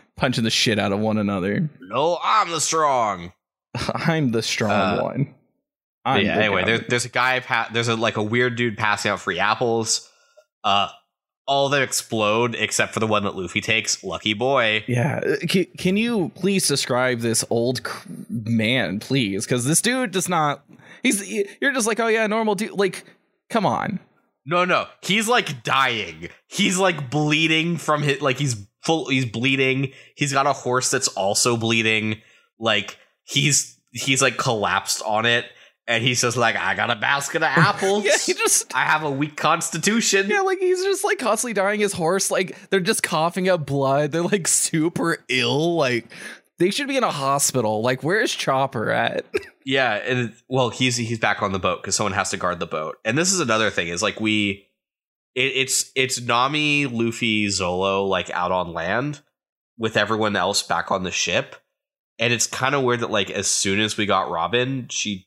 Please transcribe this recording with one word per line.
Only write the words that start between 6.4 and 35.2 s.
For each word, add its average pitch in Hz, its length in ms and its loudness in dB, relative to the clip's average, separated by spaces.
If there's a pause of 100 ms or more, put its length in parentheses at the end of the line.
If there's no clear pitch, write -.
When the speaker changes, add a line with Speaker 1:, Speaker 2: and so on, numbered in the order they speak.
Speaker 2:
anyway, 98 180 2
Speaker 1:
god. 92 60 0
Speaker 2:
there, 113 100 4 (100)
there's 120 160 2
a 120 60 -10
guy, 127 300 2
pa-, 117 320 -2
there's 117 160 0
a, 113 80 2
like, 113 200 0
a 110 60 0
weird 120 340 2
dude 117 220 -2
passing 104 320 0
out 92 100 -2
free 90 200 -4
apples. 113 680 0 (560)
Uh, 98 240 2 (580)
all 139 200 2
of 135 60 0
them 143 100 2
explode 113 720 0
except 107 400 0
for 107 60 -2
the 110 60 0
one 107 180 2
that 98 120 -2
Luffy 92 240 -4
takes. - 440 -2
Lucky 92 300 -4
boy. 113 540 0
Speaker 1:
Yeah. 120 380 0
Uh, 151 100 0 (100)
ca-, 180 220 0 (100)
can 190 200 0
you 220 360 0
please 190 320 0
describe 127 540 0
this 117 300 0
old 120 340 0
cr-, - 240 -12 (220)
man, 110 720 0
please? 101 460 -2
'Cause 123 200 0
this 160 160 2
dude 247 300 0
does 180 180 -4
not, 151 340 0 (380)
he's, - 180 0
y-, 196 240 -2 (160)
you're 269 120 2
just 247 140 0
like, 226 140 0
"Oh 226 80 2
yeah, 220 180 2
normal 214 280 0
dude." 196 180 -4
Like, 190 320 -2 (460)
come 208 160 2
on. - 340 -2 (460)
Speaker 2:
No, 175 180 2
no. 151 220 2 (160)
He's, 208 260 0
like, 196 340 0
dying. 107 640 0 (200)
He's, 196 300 0
like, 160 320 0
bleeding 160 640 2
from 147 260 0
his, 143 200 0
like, 135 160 0
he's 117 280 -2 (160)
full, 160 260 0
he's 131 180 2
bleeding. 131 640 0 (240)
He's 143 160 -2
got 139 140 2
a 143 80 2
horse 123 360 -2
that's 131 180 0
also 107 480 0
bleeding. 110 640 0 (380)
Like, 107 400 -2 (260)
he's, - 540 0 (140)
he's, 127 300 0
like, 127 140 2
collapsed 98 720 -2
on 107 200 0